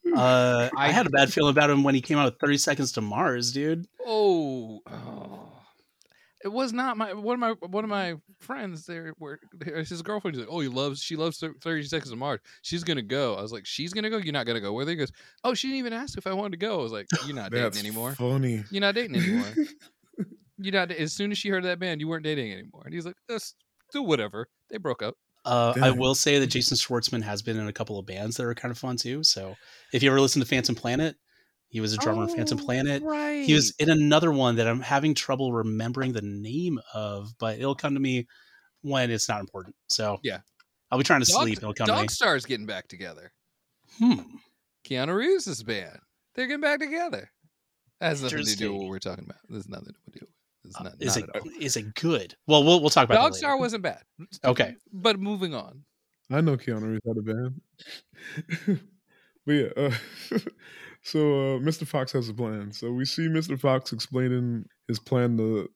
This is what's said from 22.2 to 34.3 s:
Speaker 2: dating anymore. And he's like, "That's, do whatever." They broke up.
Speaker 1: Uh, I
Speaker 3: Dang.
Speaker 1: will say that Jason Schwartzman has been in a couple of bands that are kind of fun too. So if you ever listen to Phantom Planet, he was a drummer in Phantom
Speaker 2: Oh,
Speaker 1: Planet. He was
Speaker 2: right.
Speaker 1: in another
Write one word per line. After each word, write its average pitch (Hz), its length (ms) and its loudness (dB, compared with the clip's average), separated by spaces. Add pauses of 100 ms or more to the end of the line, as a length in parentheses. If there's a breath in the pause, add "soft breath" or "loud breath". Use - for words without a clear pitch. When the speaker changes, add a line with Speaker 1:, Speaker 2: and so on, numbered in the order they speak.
Speaker 2:
dating 143 280 -2
anymore. - 340 -16
And 156 80 -12
he's 165 120 -8
like, 180 100 -12 (120)
"That's, - 260 -8 (380)
do 285 120 -6
whatever." 113 440 0 (220)
They - 80 -10
broke 151 260 -4
up. 113 120 -4 (280)
Speaker 1:
Uh, 120 340 4
I 127 120 6
Speaker 3:
Dang. 123 80 4
Speaker 1:
will 131 160 4
say 143 260 4
that 131 80 4
Jason 123 300 0
Schwartzman 120 460 -2
has 104 180 -6
been 110 180 -2
in 107 80 -4
a 107 60 -6
couple 107 240 -6
of 95 80 -10
bands 101 320 -6
that 127 80 -4
are 120 80 -2
kind 123 180 -6
of 120 60 -8
fun 127 200 -6
too. 135 260 -4
So 95 320 2 (360 loud breath)
if 120 120 4
you 135 80 8
ever 139 100 8
listen 135 180 6
to 120 80 2
Phantom 127 280 0
Planet, 139 400 0 (520)
he 113 140 -6
was 107 120 0
a 107 40 -2
drummer 110 260 0
in 110 60 -2
Phantom - 320 -2
Speaker 2:
Oh, - 20 -10
Speaker 1:
Planet. 139 380 0 (460)
He 151 80 8
was 135 240 2
Speaker 2:
right. 147 80 4
Speaker 1:
in - 20 4
another 156 420 6